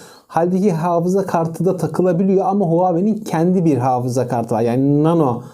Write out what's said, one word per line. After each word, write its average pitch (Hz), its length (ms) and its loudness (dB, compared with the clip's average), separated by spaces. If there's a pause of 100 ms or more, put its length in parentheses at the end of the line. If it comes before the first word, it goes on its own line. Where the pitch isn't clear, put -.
(260)
Halbuki 180 460 0
hafıza 175 540 0
kartı 165 380 -2
da 185 120 0
takılabiliyor 180 720 0
ama 196 200 0
Huawei'nin 180 500 0
kendi 180 480 0
bir 160 120 4
hafıza 123 520 -2
kartı 117 260 -2
var. 110 80 0
Yani 135 400 2
nano 151 400 2 (120)